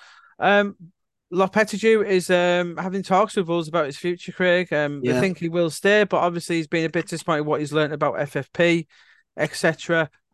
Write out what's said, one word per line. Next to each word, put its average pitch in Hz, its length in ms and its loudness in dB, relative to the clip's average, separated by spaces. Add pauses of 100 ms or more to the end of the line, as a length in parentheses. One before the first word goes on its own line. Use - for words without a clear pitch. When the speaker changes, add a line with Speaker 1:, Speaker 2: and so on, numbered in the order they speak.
(400)
Speaker 1:
um, 202 360 2 (560)
Lopetegui 208 720 2
is, 190 240 0
um, 175 480 2
having 185 280 -6
talks 196 320 2
with 180 120 -2
Wolves 170 200 -2
about 156 180 0
his 143 100 -8
future, 180 360 -8
Craig. 180 400 0
Um, 147 300 -2
they 123 100 0
Speaker 2:
Yeah. 127 80 2
Speaker 1:
think 185 180 -2
he 170 100 -4
will 170 220 0
stay, 208 340 4
but 190 140 0
obviously 170 380 -2
he's 160 100 -2
been 160 180 -2
a 160 60 -2
bit 165 160 -2
disappointed 160 360 -2
what 151 180 -2
he's 143 120 -6
learned 151 220 0
about 143 260 -2
F 143 160 -6
F 139 160 -8
P, 170 340 2 (500)
et - 180 -4
cetera. 165 560 0 (240)